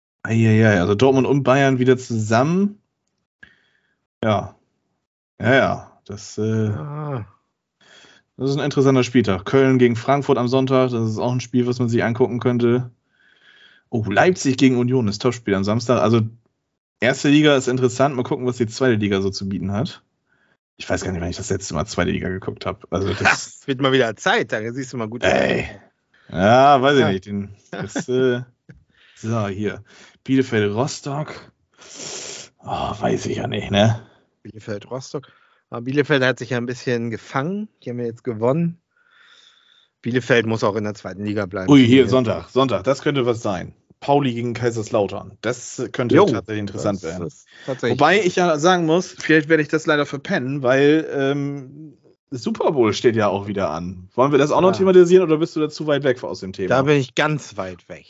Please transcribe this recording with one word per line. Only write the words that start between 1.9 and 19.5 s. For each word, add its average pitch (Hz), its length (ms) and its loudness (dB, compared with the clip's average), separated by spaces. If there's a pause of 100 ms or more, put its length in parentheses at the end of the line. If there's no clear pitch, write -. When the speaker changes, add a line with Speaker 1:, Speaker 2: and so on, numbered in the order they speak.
Speaker 1:
zusammen. 127 840 0 (1400)
Ja. 98 320 -2 (840)
Ja, 113 160 2
ja, 98 500 0
das, - 320 -16
äh, 110 320 0
Speaker 2:
Ah. 143 560 -8 (1120)
Speaker 1:
das 135 140 -4
ist 139 60 -2
ein 135 60 -4
interessanter 135 400 4
Spieltag. 104 420 0
Köln 131 340 4
gegen 117 160 4
Frankfurt 135 420 0
am 123 100 -2
Sonntag, 131 440 2
das 113 180 -2
ist 107 80 -4
auch 117 140 -2
ein 123 80 -2
Spiel, 120 260 -2
was 123 140 -4
man 123 100 0
sich 113 140 0
angucken 117 360 0
könnte. 120 520 0 (1000)
Oh, 113 180 -4
Leipzig 135 500 0
gegen 127 200 4
Union 123 300 0
ist 101 140 -4
Topspiel 113 340 -2
am 98 80 0
Samstag. 113 380 0
Also, 113 200 2 (800)
erste 135 300 0
Liga 147 280 6
ist 131 100 -2
interessant. 127 480 0
Mal 123 80 -2
gucken, 127 220 -2
was 123 120 -2
die 117 100 0
zweite 120 280 0
Liga 101 260 0
so 98 100 -2
zu 98 180 -10
bieten 95 220 -6